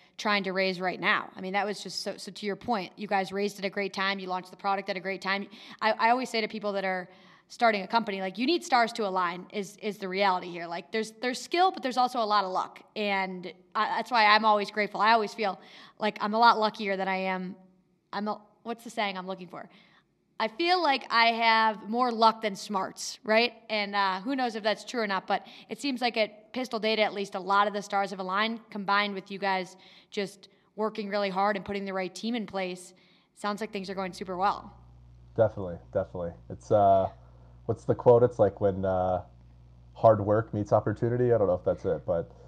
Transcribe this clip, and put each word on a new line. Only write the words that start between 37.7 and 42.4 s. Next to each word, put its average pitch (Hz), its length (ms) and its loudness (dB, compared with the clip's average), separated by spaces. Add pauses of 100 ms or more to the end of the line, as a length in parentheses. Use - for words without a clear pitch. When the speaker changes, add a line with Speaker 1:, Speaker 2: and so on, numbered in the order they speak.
Speaker 2:
the 123 100 0
quote? 120 280 8
It's 123 160 2
like 98 220 2
when, 95 240 0
uh, 92 380 0 (720)
hard 110 260 6
work 104 320 2
meets 104 220 0
opportunity. 117 580 2
I 113 60 4
don't 98 80 4
know 90 80 4
if 90 100 -4
that's 92 220 -2
it, 80 200 -2
but, 85 240 -2 (180)